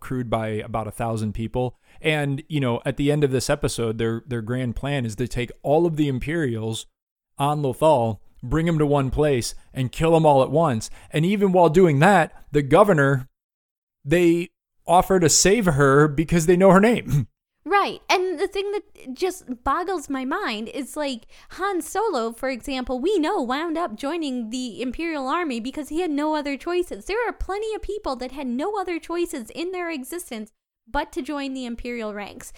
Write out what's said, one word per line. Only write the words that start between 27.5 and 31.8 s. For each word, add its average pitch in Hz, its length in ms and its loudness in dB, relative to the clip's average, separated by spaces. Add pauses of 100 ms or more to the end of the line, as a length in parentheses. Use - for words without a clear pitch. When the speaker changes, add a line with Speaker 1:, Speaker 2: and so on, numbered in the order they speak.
Speaker 2:
of 427 60 -8
people 403 340 -6
that 254 160 -12
had 269 160 -10
no 320 320 -4
other 359 200 -6
choices 339 500 -6
in 359 240 -8
their 349 160 -6
existence 262 640 -10 (360)
but 285 220 -4
to 339 100 -8
join 277 320 -6
the 262 120 -10
Imperial 233 480 -8